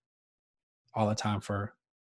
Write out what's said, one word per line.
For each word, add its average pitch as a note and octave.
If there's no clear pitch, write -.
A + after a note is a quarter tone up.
all A2
the G#2+
time G#2
for G2+